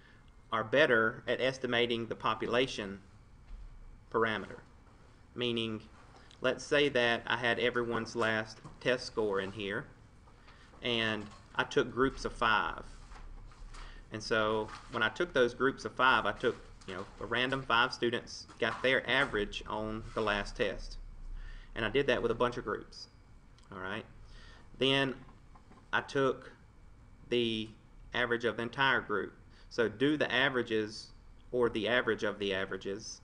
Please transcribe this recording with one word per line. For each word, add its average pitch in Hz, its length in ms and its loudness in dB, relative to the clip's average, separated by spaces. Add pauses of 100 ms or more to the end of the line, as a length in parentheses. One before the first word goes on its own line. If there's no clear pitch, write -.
(520)
are 110 120 2
better 113 640 4
at 120 140 0
estimating 120 640 2
the 117 100 -6
population 110 840 0 (1120)
parameter. 110 480 0 (760)
Meaning, 117 480 -2 (580)
let's 123 240 0
say 147 260 4
that 120 360 4
I 117 120 0
had 117 200 2
everyone's 117 580 0
last 110 440 0 (200)
test 123 280 0
score 104 320 0
in 95 120 -2
here, 107 340 -4 (1000)
and 113 420 0 (300)
I 131 80 2
took 123 280 2
groups 131 320 0
of 107 100 -4
five. 104 500 2 (1300)
And 110 80 -6
so 110 460 2 (240)
when 117 100 0
I 110 80 4
took 175 240 -2
those 120 220 6
groups 127 280 0
of 107 120 -6
five, 123 320 6
I 104 40 2
took, 110 240 0 (320)
you 95 60 -8
know, 95 120 -6 (140)
a 110 60 -8
random 127 380 0
five 120 280 4
students, - 540 -4 (140)
got 113 240 -2
their 127 260 4
average 120 580 0
on 110 360 -4 (100)
the 113 80 0
last 104 340 0
test. - 420 -4 (760)
And 113 100 -2
I 110 60 2
did 135 160 2
that 120 160 4
with 113 80 2
a 113 60 2
bunch 123 220 2
of 113 60 -6
groups. - 440 -8 (640)
All 98 80 -10
right. 98 260 -6 (720)
Then 135 380 4 (760)
I 117 100 2
took 135 500 0 (800)
the 113 400 2 (440)
average 120 320 0
of 107 120 2
the 117 60 -2
entire 127 380 2
group. 104 320 -2 (380)
So 113 180 2
do 131 260 2
the 139 160 0
averages, 117 760 0 (440)
or 123 180 4
the 110 180 0
average 117 360 2
of 104 140 0
the 101 160 0
averages, 98 720 -4